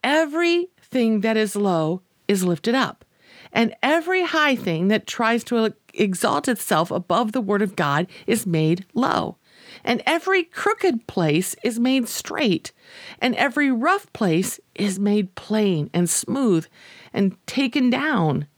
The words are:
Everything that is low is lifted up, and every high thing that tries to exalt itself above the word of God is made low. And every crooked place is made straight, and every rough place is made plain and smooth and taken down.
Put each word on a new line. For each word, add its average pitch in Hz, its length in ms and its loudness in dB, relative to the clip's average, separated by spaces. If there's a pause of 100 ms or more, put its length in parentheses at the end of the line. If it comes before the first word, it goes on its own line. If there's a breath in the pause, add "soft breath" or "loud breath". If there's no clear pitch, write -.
Everything 302 1160 0
that 226 140 0
is 214 200 0
low 180 460 0 (260)
is 190 160 2
lifted 180 300 0
up, 262 300 -2 (480 loud breath)
and 226 300 2
every 339 420 0
high 302 320 2
thing 170 320 0
that 214 180 0
tries 226 380 0
to 226 300 0 (180)
exalt 226 560 0
itself 175 420 0
above 214 420 0
the 262 80 -2
word 202 220 0
of 208 140 -4
God 151 300 0 (200 loud breath)
is 220 200 -2
made 165 480 0
low. - 420 0 (480 loud breath)
And - 220 -2
every 339 380 0
crooked 370 600 -2
place 165 560 0
is 226 160 -2
made 254 300 0
straight, - 640 -4 (480 loud breath)
and 254 140 0
every 277 360 0
rough 302 420 0
place 190 480 0 (140)
is 190 240 -2
made 202 360 0
plain 196 580 0
and 175 160 0
smooth 214 580 0 (460 loud breath)
and 196 240 -2 (100)
taken 262 440 0
down. 220 560 0 (100)